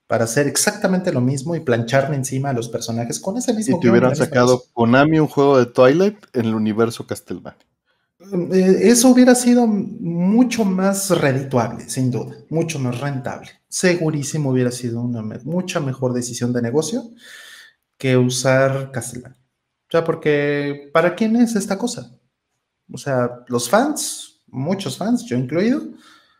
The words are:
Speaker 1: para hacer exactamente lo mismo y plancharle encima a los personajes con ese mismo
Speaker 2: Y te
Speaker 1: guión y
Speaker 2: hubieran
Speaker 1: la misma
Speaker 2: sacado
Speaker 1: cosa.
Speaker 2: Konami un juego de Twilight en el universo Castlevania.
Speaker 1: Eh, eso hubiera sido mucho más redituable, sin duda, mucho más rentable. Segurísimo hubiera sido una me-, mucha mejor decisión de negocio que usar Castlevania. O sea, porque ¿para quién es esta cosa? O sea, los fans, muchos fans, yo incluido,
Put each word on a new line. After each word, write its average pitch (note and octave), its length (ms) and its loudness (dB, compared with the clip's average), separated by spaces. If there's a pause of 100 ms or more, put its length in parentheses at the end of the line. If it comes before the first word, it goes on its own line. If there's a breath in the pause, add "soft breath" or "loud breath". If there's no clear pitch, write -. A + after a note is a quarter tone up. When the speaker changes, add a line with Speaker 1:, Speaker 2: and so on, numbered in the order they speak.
Speaker 1:
para A2+ 180 0
hacer C#3+ 220 0
exactamente F3+ 680 -2
lo B2+ 80 0
mismo C3+ 340 -2
y D#3 60 -6
plancharle C3 560 0
encima C3+ 320 -4
a C#3 40 -2
los A#2 160 -4
personajes A#2 500 -6
con G3 180 -6
ese A#3+ 160 -2
mismo G#3+ 240 -2
Speaker 2:
Y - 20 -12
te B2+ 80 2
Speaker 1:
guión - 0 -
y A#2 40 6
Speaker 2:
hubieran A#2+ 180 6
Speaker 1:
la C3 60 0
misma C3 100 0
Speaker 2:
sacado B2 340 4
Speaker 1:
cosa. - 140 -20
Speaker 2:
Konami C3+ 460 4
un D3+ 80 4
juego C#3 300 4
de B2 100 6
Twilight D#3 500 4 (160)
en A#2 120 0
el A2 100 0
universo A2 520 -2
Castlevania. - 580 -12 (840)
Speaker 1:
Eh, F#3 320 4
eso A#3+ 260 6
hubiera B3+ 260 8
sido A#3+ 320 4
mucho G3+ 1000 0
más F#3+ 460 0
redituable, C3 760 0
sin C3 220 -2
duda, - 240 -6 (140)
mucho E3 280 -4
más B2 220 -4
rentable. C3+ 500 -8 (200)
Segurísimo D#3 840 -2
hubiera B2 200 2
sido A#2 300 -6
una A#2+ 200 -6
me-, G#2+ 240 -10
mucha F3 340 -4
mejor C3 340 -4
decisión B2 380 -4
de B2 100 -2
negocio D#3 420 -2 (960 loud breath)
que C3 200 2
usar C3 760 2
Castlevania. - 460 -12 (520)
O - 0 -
sea, E3 140 0
porque C#3+ 920 -2
¿para F3 220 2
quién A3+ 220 0
es A#3 180 2
esta F#3+ 220 -4
cosa? - 420 -8 (720)
O C#3+ 60 -14
sea, B2 500 -4
los A#2+ 220 -4
fans, - 760 -2
muchos C#3 500 -4
fans, A#3 280 -2
yo A#2+ 120 -2
incluido, F3 440 0 (580 loud breath)